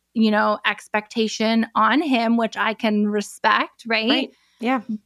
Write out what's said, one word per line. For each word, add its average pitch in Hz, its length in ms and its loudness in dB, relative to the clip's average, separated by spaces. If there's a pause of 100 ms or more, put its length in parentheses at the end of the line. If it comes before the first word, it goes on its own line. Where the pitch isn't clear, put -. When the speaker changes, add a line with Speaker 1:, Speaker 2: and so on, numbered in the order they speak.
(140)
Speaker 1:
you 220 180 2
know, 214 340 2
expectation 220 1080 -2
on 220 280 2
him, 233 340 0
which 226 220 -2
I 208 160 -2
can 208 340 0
respect, - 800 -2
right? 220 220 -2
Speaker 2:
Right. 262 220 0 (280)
Yeah. 240 220 -2 (240)